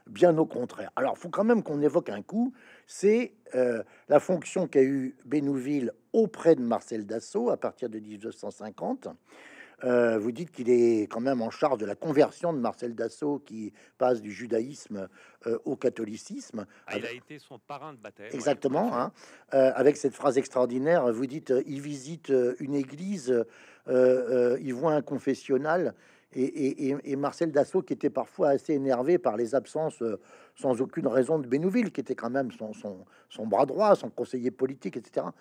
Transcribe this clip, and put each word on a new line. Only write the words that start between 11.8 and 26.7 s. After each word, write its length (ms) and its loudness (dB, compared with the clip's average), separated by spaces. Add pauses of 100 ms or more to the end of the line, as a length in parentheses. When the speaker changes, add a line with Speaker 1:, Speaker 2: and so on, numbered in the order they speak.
Speaker 1:
la 80 -4
conversion 580 2
de 60 -4
Marcel 380 -4
Dassault, 420 -4
qui 360 -12 (260)
passe 220 2
du 100 -10
judaïsme, 760 -6 (380)
euh, 200 -2
au 100 -4
catholicisme. 880 -6 (220)
Speaker 2:
Ah, 100 -8
il 80 -6
a 40 -10
Speaker 1:
Avec 200 -14
Speaker 2:
été 80 -18
son 220 -20
parrain 340 -14
de 60 -20
baptême, 260 -18
ouais, 100 -10
Speaker 1:
Exactement, 540 -2
Speaker 2:
tout 60 -4
à 20 -2
fait. 60 0
Speaker 1:
hein. 80 -6 (420)
Euh, 220 6
avec 220 4
cette 180 -2
phrase 240 2
extraordinaire, 720 2
vous 140 -4
dites, 240 -6
euh, 160 4
il 120 -6
visite, 520 -10
euh, 280 2
une 140 -6
église, 560 -6
euh, 140 2 (440)
euh, 760 4
il 120 -6
voit 220 0
un 80 0
confessionnal, 880 -2 (400)
et, 100 -2
et, 460 -2